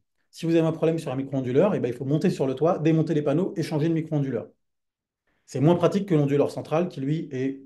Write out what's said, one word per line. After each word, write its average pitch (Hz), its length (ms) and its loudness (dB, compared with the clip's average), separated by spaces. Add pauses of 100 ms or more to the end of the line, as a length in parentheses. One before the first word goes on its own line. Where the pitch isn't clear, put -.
(300)
si - 160 -10
vous 165 100 2
avez 160 100 4
un 160 60 2
problème 160 260 0
sur 135 140 -6
un 131 40 -4
micro-onduleur, 135 580 0
eh 131 60 -2
ben, 123 80 -2
il 120 60 -4
faut 135 120 -8
monter 156 240 2
sur 143 160 -2
le 131 80 0
toit, 156 240 0
démonter 160 340 2
les 151 80 0
panneaux 147 360 0
et 165 60 -2
changer 156 260 -2
le 165 60 0
micro-onduleur. 143 540 -4 (960)
C'est - 160 -6
moins 165 140 6
pratique 175 340 0
que 170 60 2
l'onduleur 139 360 4
central 151 380 -2
qui, - 120 -12
lui, 151 320 -4
est 135 340 -4